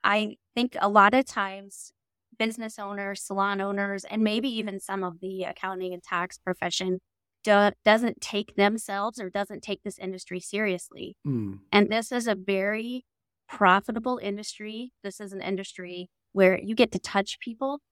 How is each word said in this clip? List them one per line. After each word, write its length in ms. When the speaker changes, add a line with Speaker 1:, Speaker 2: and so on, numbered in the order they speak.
Speaker 1:
I 320
think 240
a 120
lot 240
of 100
times 680
business 400
owners, 440
salon 400
owners, 420
and 180
maybe 280
even 280
some 240
of 180
the 240
accounting 500
and 80
tax 340
profession 640
do-, 280
doesn't 380
take 360
themselves 600
or 120
doesn't 320
take 220
this 140
industry 400
seriously. 800
Speaker 2:
Mm. 340
Speaker 1:
And 160
this 240
is 140
a 80
very 720
profitable 680
industry. 760
This 160
is 140
an 80
industry 720
where 280
you 140
get 180
to 60
touch 420
people. 400